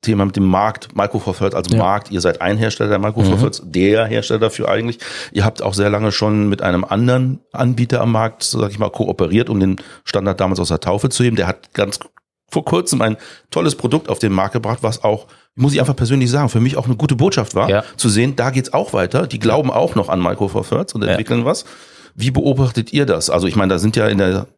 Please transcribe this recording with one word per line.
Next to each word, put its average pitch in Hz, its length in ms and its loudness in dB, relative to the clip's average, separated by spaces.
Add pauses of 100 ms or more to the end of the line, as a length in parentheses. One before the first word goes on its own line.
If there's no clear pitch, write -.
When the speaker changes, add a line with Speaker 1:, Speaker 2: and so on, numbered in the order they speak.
Speaker 1:
Thema 101 240 2
mit 95 100 -2
dem 98 100 4
Markt, 98 500 0
Micro 104 220 0
Four 95 180 -4
Thirds 98 200 -2
als 90 160 -2
Speaker 2:
Ja. 110 80 4
Speaker 1:
Markt. 101 320 0
Ihr 104 100 -2
seid 87 180 0
ein 101 180 0
Hersteller, 110 340 -2
der 101 80 2
Micro 107 240 0
Four 98 140 4
Speaker 3:
Mhm. 110 40 2
Speaker 1:
Thirds, - 240 -2
der 98 400 2
Hersteller 110 340 -2
dafür - 300 -2
eigentlich. 113 300 -2 (320)
Ihr 98 120 0
habt 110 200 -2
auch 101 100 -2
sehr 101 160 2
lange 104 220 0
schon 107 360 2
mit 101 140 0
einem 90 220 0
anderen 127 560 0 (140)
Anbieter 123 480 0
am 117 100 2
Markt, 110 320 -2
sag 110 260 -2
ich 101 80 -12
mal, 113 140 -2
kooperiert, 101 580 0
um 110 100 0
den 95 180 2 (260)
Standard 98 360 -2
damals 92 200 0
aus 87 80 -2
der 80 120 0
Taufe 98 300 0
zu 123 140 0
heben. 117 140 2
Der 90 100 0
hat - 260 -6
ganz 101 260 -2 (520)
vor - 140 -2
kurzem 165 360 0
ein 110 160 0 (320)
tolles 156 240 0
Produkt - 360 -2
auf 113 100 -2
den 107 120 0
Markt 95 220 0
gebracht, 113 280 -2
was 110 220 -2
auch, 110 220 0 (300)
muss 139 180 2
ich - 60 0
einfach 131 160 2
persönlich 127 340 0
sagen, 135 200 2
für 113 100 0
mich 135 180 2
auch 113 80 -4
eine 123 120 0
gute 143 180 0
Botschaft 170 400 0
war, 110 120 2
Speaker 3:
Ja. 101 160 2 (140)
Speaker 1:
zu - 100 0
sehen, 117 280 2
da 123 160 0
geht's 127 220 -4
auch 170 200 -2
weiter. 117 320 0
Die 120 140 -8
glauben 127 320 0
auch 123 240 0
noch 98 140 0
an 92 120 0
Micro 98 280 0
Four 95 200 -4
Thirds - 240 -2
und 107 100 -6
Speaker 3:
Ja. 101 80 0
Speaker 1:
entwickeln 117 340 0
was. 160 200 -2 (480)
Wie 117 160 -2
beobachtet 131 640 0
ihr 143 140 2
das? 82 240 0
Also 87 160 2
ich 82 80 -2
meine, 95 180 2
da 87 60 0
sind 107 160 0
ja 110 120 2
in 104 120 0
der 98 260 0 (120)